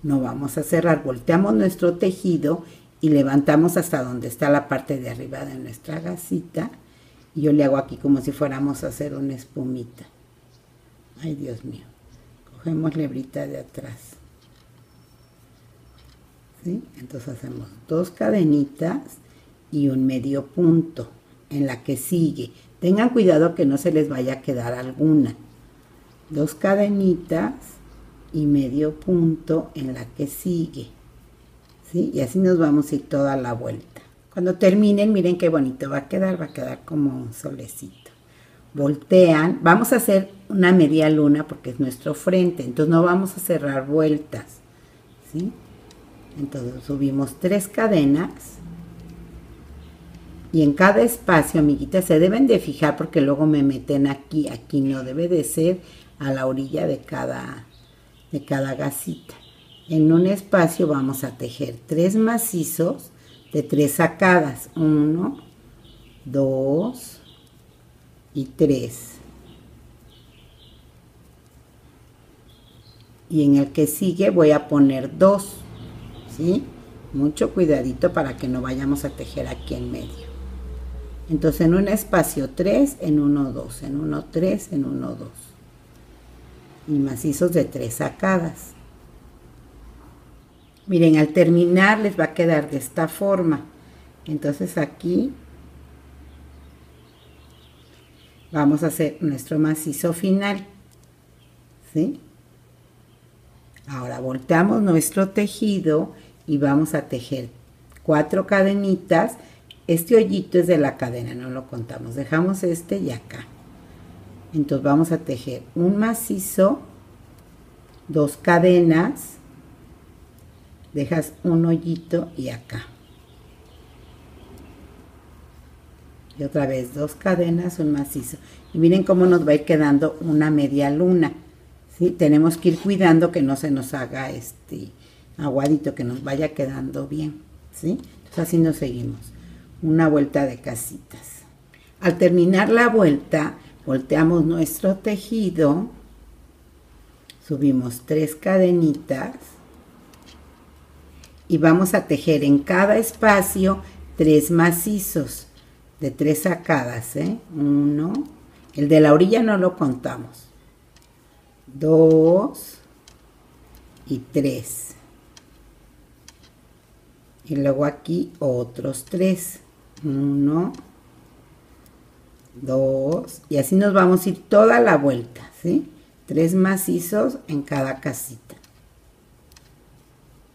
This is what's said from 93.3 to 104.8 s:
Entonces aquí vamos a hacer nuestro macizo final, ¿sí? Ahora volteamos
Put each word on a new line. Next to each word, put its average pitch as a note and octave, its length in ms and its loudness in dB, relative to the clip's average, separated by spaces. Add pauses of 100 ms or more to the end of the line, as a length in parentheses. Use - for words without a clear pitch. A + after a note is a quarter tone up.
Entonces D#3 520 -6
aquí F3+ 540 -4 (3250)
vamos D3 320 2
a E3 40 0
hacer D3 340 -4
nuestro D3+ 380 -4
macizo D#3 520 -2
final, G3 540 -2 (1300)
¿sí? F3+ 260 -2 (1700)
Ahora B2 320 -12
volteamos E3 600 0